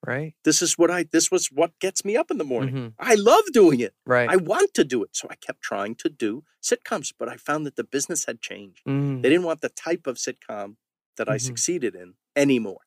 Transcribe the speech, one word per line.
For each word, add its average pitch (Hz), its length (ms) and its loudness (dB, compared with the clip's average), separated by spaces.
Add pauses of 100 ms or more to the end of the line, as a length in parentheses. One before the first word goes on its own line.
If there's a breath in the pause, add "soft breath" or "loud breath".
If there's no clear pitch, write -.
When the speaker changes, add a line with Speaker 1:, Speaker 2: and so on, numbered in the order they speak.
Speaker 1:
Right. 143 280 -6 (100)
Speaker 2:
This 160 180 4
is 165 160 -2
what 170 120 4
I, 175 140 0
this 165 260 2
was 180 220 0
what 160 260 0
gets - 280 -4
me 202 100 0
up 320 140 0
in 330 80 -4
the 175 60 -4
morning. 127 300 -4
Speaker 1:
Mm-hmm. 123 140 -6 (100)
Speaker 2:
I 247 180 4
love 254 360 6
doing 170 280 8
it. 113 140 -4 (120)
Speaker 1:
Right. 123 240 4
Speaker 2:
I 175 60 4
want 202 380 2
to - 100 4
do 123 200 -2
it." - 100 -20
So - 160 -8
I - 40 -14
kept - 260 -14
trying 104 360 -6
to - 120 -4
do 127 360 -6 (180)
sitcoms, - 560 -4
but - 100 -6
I - 80 -12
found 151 300 -4
that 139 100 -10
the 120 80 -4
business 139 400 -4
had 117 160 -10
changed. 95 480 -16
Speaker 1:
Mm. 139 340 -2
Speaker 2:
They 127 60 4
didn't 175 160 4
want 160 160 -4
the 127 80 -4
type - 380 -6
of 123 100 -6
sitcom 107 600 -10 (420)
that 110 100 -4
I 110 80 0
Speaker 1:
Mm-hmm. 113 100 -6
Speaker 2:
succeeded 120 480 -4
in 90 200 -20 (200)
anymore. 127 520 2